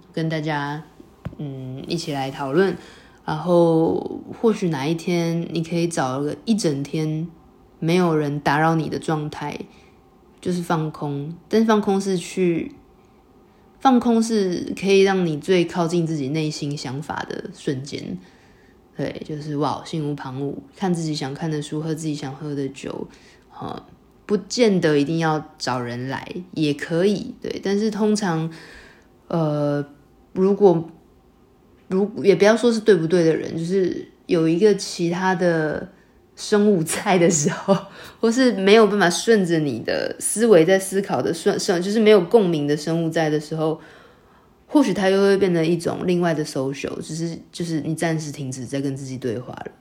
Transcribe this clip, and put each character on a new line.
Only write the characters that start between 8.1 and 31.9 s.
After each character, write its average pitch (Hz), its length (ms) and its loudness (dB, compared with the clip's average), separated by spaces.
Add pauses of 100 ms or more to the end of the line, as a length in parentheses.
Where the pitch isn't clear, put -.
人 147 240 -2
打 147 200 2
扰 165 160 4
你 160 120 -2
的 - 100 -4
状 151 300 -4
态， - 300 -10 (800)
就 185 120 -4
是 175 100 -2
放 156 280 -2
空。 143 440 -8 (140)
但 214 120 4
是 220 60 4
放 220 140 4
空 196 200 0
是 196 160 -2
去， 175 560 -2 (1080)
放 254 180 4
空 233 240 2
是 208 560 -2
可 190 120 -2
以 196 100 8
让 190 260 4
你 151 140 -2
最 180 240 2
靠 170 240 -2
近 170 180 0
自 160 100 -4
己 135 120 -4
内 156 200 -2
心 147 280 -6
想 143 260 -8
法 - 260 -8
的 - 240 -10
瞬 135 300 -6
间。 - 340 -10 (800)
对， - 280 -6
就 156 160 -8
是 151 160 -6
哇， 143 280 -2
心 151 240 -4
无 147 60 -4
旁 135 260 -10
骛， 139 140 -6 (220)
看 190 160 0
自 165 100 -2
己 156 120 -2
想 135 180 -6
看 160 180 -6
的 151 120 -4
书， 151 180 -6
喝 160 140 -4
自 160 120 -8
己 151 80 -2
想 139 200 -8
喝 147 200 -10
的 139 140 -4
酒， - 400 -10 (500)
呃， - 240 -12 (440)
不 208 100 2
见 202 440 2
得 151 180 4
一 143 60 2
定 165 140 -2
要 156 240 0 (160)
找 123 220 -4
人 123 280 -8
来， - 200 -8 (240)
也 147 220 0
可 165 320 -2
以， - 340 -2
对。 - 240 -8
但 196 120 0
是 214 140 0
通 214 240 0
常， 165 380 -2 (760)
呃， 147 560 -2 (500)
如 190 200 2
果， 180 360 4 (1000)
如-， 196 200 0 (140)